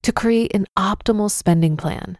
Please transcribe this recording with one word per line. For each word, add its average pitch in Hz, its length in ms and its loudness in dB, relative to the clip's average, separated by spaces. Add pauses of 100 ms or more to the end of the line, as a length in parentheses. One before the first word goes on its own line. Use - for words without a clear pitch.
to - 80 0
create 226 420 0
an 196 140 0 (100)
optimal 208 540 0
spending 165 460 2
plan. - 440 -8